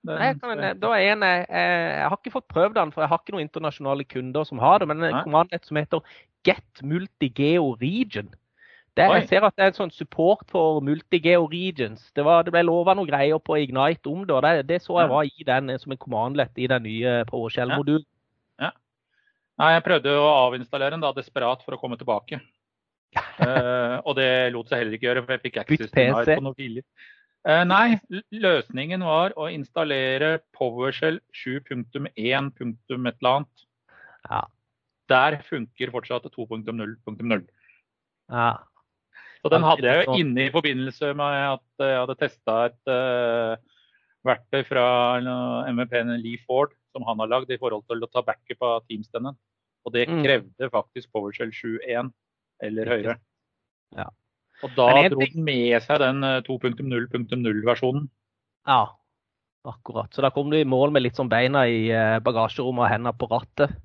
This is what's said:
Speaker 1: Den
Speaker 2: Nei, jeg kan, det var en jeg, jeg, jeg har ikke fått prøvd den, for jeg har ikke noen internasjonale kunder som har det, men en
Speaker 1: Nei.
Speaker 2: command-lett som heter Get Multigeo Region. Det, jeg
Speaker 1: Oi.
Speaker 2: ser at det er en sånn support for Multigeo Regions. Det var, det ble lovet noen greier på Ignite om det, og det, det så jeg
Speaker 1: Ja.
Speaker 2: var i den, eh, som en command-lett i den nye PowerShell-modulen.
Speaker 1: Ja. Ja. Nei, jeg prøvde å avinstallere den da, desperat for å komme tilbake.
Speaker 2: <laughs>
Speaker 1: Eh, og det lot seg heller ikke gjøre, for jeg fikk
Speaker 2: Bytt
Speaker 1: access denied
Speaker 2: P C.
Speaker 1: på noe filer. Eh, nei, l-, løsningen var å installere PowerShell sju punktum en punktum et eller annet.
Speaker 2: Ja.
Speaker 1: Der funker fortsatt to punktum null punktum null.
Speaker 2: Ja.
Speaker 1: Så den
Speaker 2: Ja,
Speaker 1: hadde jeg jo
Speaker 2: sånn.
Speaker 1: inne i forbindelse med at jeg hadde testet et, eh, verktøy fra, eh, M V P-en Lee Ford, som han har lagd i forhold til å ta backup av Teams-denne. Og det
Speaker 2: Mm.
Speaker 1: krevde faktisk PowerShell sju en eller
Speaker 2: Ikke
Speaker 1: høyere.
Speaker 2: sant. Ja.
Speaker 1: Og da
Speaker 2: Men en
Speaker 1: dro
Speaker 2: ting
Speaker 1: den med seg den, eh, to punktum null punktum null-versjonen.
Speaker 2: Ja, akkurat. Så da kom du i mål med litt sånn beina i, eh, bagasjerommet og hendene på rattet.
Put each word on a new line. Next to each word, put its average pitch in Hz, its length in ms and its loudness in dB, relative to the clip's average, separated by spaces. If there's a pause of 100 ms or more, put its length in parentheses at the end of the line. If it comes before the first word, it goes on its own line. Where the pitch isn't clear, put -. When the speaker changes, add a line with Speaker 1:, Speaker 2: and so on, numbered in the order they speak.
Speaker 1:
Den 160 140 -8
Speaker 2:
Nei, 208 160 0
jeg 269 80 -12
kan, 233 180 -8
det 190 240 -6
var 220 160 2
en 208 220 2
jeg, 180 260 2
jeg, 175 480 -2
jeg 147 140 -2
har 196 80 -4
ikke - 160 -14
fått - 180 -8
prøvd 202 220 2
den, 170 180 0
for - 80 -6
jeg 156 80 0
har 165 160 0
ikke - 80 -12
noen 160 160 -6
internasjonale 143 560 -6
kunder 131 400 -6
som 139 140 -10
har 156 220 6
det, 175 80 -2
men 151 140 -4
en 165 120 0
Speaker 1:
Nei. 147 100 -2
Speaker 2:
command-lett 165 400 0
som 151 140 -6
heter 151 240 -4 (420)
Get - 380 -2
Multigeo 151 880 -2 (100)
Region. 165 480 -4 (680)
Det, - 140 2
jeg - 140 6
Speaker 1:
Oi. - 40 -6
Speaker 2:
ser 190 180 4
at 196 120 2
det 196 80 2
er - 80 6
en - 60 -16 (100)
sånn - 20 -8
support 170 600 0
for 160 320 2
Multigeo 165 680 2
Regions. 156 640 -8
Det 143 80 0
var, 165 220 6
det 170 80 -4
ble 170 120 4
lovet 175 340 2
noen 185 100 -4
greier 147 320 2
på - 160 -2
Ignite 143 560 0
om 190 140 -8
det, 160 100 0
og 127 60 2
det, 151 240 2
det 170 160 -2
så 175 180 0
jeg 160 80 4
Speaker 1:
Ja. 127 60 0
Speaker 2:
var 151 100 2
i 147 220 -10
den, 131 240 0
eh, 131 80 -4
som 139 140 -10
en 131 60 -10
command-lett 127 600 -2
i 123 80 -2
den 123 160 2
nye 113 420 -2
PowerShell-modulen. 139 800 -2 (560)
Speaker 1:
Ja. 147 60 -6
Ja. - 40 -4 (880)
Nei, 156 140 4
jeg 165 120 4
prøvde 143 360 2
å 147 80 6 (240)
avinstallere 135 380 -4
den 165 100 -8
da, 147 120 -2
desperat 127 520 -4
for - 80 -10
å 127 80 -12
komme 123 160 -8
tilbake. 123 480 -6
Speaker 2:
<laughs> - 60 -20 (880)
Speaker 1:
Eh, 123 680 0
og 143 120 -2
det 127 360 2
lot 117 160 -8
seg 131 120 -2
heller 110 180 -4
ikke 123 80 -4
gjøre, 123 180 0
for 131 80 -4
jeg 123 100 -4
fikk 127 120 -8
Speaker 2:
Bytt 151 260 0
Speaker 1:
access 110 120 -8
denied 127 240 4
Speaker 2:
P 120 80 0
C. 156 120 4
Speaker 1:
på 139 60 -4
noe 135 120 -6
filer. 127 280 -10 (640)
Eh, 160 180 4
nei, 208 340 4 (120)
l-, 190 120 -8 (100)
løsningen 175 720 -2
var 165 320 0
å 156 160 -6
installere 147 880 -2 (160)
PowerShell 131 640 -2 (120)
sju 131 280 -8
punktum 131 460 -10 (100)
en 139 340 -2
punktum 123 560 -8
et 117 140 -4
eller 123 160 2
annet. - 280 -8 (640)
Speaker 2:
Ja. 53 100 -4 (680)
Speaker 1:
Der 139 340 4
funker 123 500 -8
fortsatt 120 400 -8
to 117 140 -10
punktum 113 340 -8
null 110 160 -8 (100)
punktum 110 220 -8
null. 101 160 0 (840)
Speaker 2:
Ja. 120 260 2 (880)
Speaker 1:
Så 147 80 2
den 165 100 6
Speaker 2:
Ja, 156 120 6
Speaker 1:
hadde 131 120 0
jeg 156 200 4
jo 135 40 -2
Speaker 2:
sånn. 127 140 2
Speaker 1:
inne 131 240 0
i - 20 -4
forbindelse 143 640 -2
med 143 240 -2 (140)
at - 320 -6
jeg 135 160 2
hadde 127 180 -4
testet 120 540 -2
et, - 180 -8
eh, 120 680 0 (680)
verktøy 127 420 0
fra, 127 200 2 (340)
eh, 123 500 -4
M 120 60 -4
V 120 100 -2
P-en 120 240 -2 (120)
Lee 117 160 -10 (100)
Ford, 131 240 0 (200)
som 123 120 -12
han 113 160 -4
har 110 80 -2
lagd 127 240 -2
i 120 100 -6
forhold 110 240 -4
til 117 160 -6
å 117 80 -10
ta 123 120 -2
backup - 400 -6
av 117 260 0
Teams-denne. 117 480 -10 (500)
Og 117 60 -10
det 120 160 0
Speaker 2:
Mm. 160 160 0
Speaker 1:
krevde 127 480 0
faktisk - 400 -6
PowerShell 107 400 -6
sju 113 340 -10
en 123 240 -4 (520)
eller 107 240 -6
Speaker 2:
Ikke 120 80 0
Speaker 1:
høyere. 107 100 -2 (140)
Speaker 2:
sant. - 20 -20 (760)
Ja. 95 80 -8 (580)
Speaker 1:
Og 131 140 -10
da 127 100 6
Speaker 2:
Men 135 180 8
en 190 60 4
Speaker 1:
dro 135 100 -2
Speaker 2:
ting 135 140 0
Speaker 1:
den 160 100 -4
med 120 380 2
seg 147 160 0
den, 135 260 2
eh, 131 160 0
to 131 180 -6
punktum 127 300 -4
null 120 200 -2
punktum 123 340 -6
null-versjonen. 120 640 0 (580)
Speaker 2:
Ja, 123 200 4 (800)
akkurat. 113 480 -10
Så 139 80 -2
da 135 80 4
kom 143 180 -4
du 151 80 0
i 156 80 2
mål 131 280 2
med 143 100 2
litt 127 140 -2
sånn 131 120 -4
beina 127 380 2
i, 113 240 0
eh, 113 300 2
bagasjerommet 120 640 -2
og - 40 2
hendene 117 280 -2
på 120 100 -6
rattet. - 560 -2